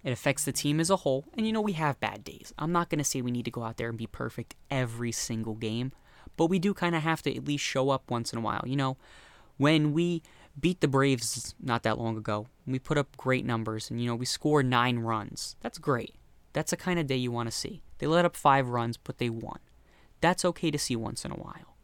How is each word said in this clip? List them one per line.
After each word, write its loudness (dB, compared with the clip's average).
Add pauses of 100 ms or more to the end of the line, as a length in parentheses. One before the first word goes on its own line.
It -4
affects 0
the -2
team 0
as 0
a 4
whole, 0 (100)
and, -2
you 0
know, 0
we -2
have 0
bad -4
days. -16
I'm -2
not 2
gonna 0
say -2
we -2
need -2
to -4
go -6
out -8
there -4
and -6
be -6
perfect -8 (160)
every -2
single -4
game, -2 (460)
but 6
we 4
do 2
kinda 0
have 0
to -2
at -8
least -2
show 2
up -2
once -2
in -4
a -2
while. -2
You -2
know, 0 (600)
when 6
we 2 (360)
beat 2
the 4
Braves 2
not 0
that 2
long -2
ago, -4 (200)
we -2
put -2
up 0
great 2
numbers, -2
and, -4
you 0
know, -2
we -4
score 2
nine 4
runs. -4
That's -8
great. -2 (400)
That's -2
the -2
kinda 0
day 0
you 0
wanna -2
see. -8 (160)
They -2
let 6
up 0
five 6
runs, -2
but -10
they 0
won. -6 (640)
That's 4
okay 0
to -2
see -2
once -6
in -6
a -6
while. -16